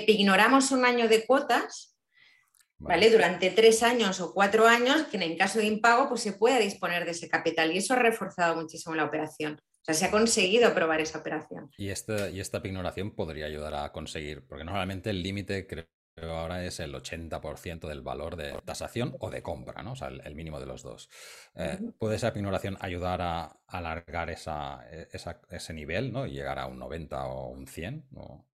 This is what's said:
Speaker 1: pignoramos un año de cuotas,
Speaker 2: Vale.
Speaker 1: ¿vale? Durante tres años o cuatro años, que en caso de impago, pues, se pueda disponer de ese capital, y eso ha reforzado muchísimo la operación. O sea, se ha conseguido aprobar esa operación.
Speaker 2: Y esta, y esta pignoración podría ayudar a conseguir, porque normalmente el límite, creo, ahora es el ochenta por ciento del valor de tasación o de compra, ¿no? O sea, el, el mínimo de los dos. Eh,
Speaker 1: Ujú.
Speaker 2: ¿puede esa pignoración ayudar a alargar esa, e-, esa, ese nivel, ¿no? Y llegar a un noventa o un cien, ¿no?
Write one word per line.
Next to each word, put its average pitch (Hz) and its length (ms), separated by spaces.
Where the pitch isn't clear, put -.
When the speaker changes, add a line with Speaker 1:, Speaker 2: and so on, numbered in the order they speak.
Speaker 1:
pignoramos 214 640
un 254 160
año 240 200
de 220 200
cuotas, 262 680
Speaker 2:
Vale. - 200
Speaker 1:
¿vale? 226 100
Durante 180 400
tres 220 320
años 220 380
o 165 120
cuatro 202 360
años, 247 420
que 214 60
en 170 200
caso 214 220
de 208 80
impago, 233 420
pues, 226 120
se 202 140
pueda 247 260
disponer 175 440
de 170 60
ese 170 180
capital, 160 440
y 180 60
eso 208 160
ha - 20
reforzado 190 580
muchísimo 160 400
la 156 100
operación. 151 560
O - 240
sea, 160 100
se 170 100
ha 185 80
conseguido 220 560
aprobar 160 320
esa 156 180
operación. 156 580
Speaker 2:
Y 98 120
esta, 101 420
y 90 80
esta 98 240
pignoración 95 540
podría 78 300
ayudar 76 280
a 73 160
conseguir, 76 560
porque 71 160
normalmente 95 480
el 90 140
límite, 98 420
creo, 80 200
ahora 82 420
es - 140
el 73 160
ochenta 80 460
por 71 180
ciento 82 300
del 71 140
valor 67 340
de 71 280
tasación - 540
o 92 100
de 65 140
compra, 69 400
¿no? 110 100
O 127 40
sea, 71 100
el, 65 180
el 71 120
mínimo 76 240
de 65 60
los 64 180
dos. 58 240
Eh, 147 240
Speaker 1:
Ujú. 226 180
Speaker 2:
¿puede 107 160
esa 110 180
pignoración 98 480
ayudar 90 420
a 85 440
alargar 82 640
esa, 69 580
e-, 80 240
esa, - 280
ese 82 240
nivel, 80 380
¿no? 135 140
Y 78 40
llegar 67 300
a 65 60
un 64 120
noventa 67 480
o 65 240
un 67 160
cien, 110 460
¿no? - 420